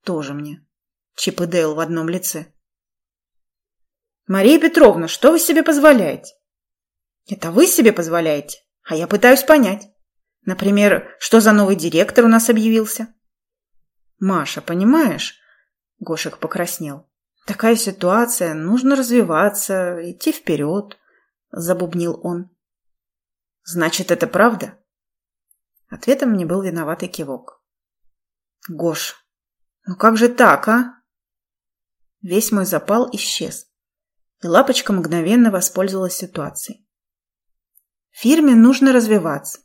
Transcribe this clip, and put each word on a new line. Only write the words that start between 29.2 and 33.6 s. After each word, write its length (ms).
ну 100
как 220
же 120
так, 380
а?» 340
Весь 320
мой 120
запал 480
исчез, 540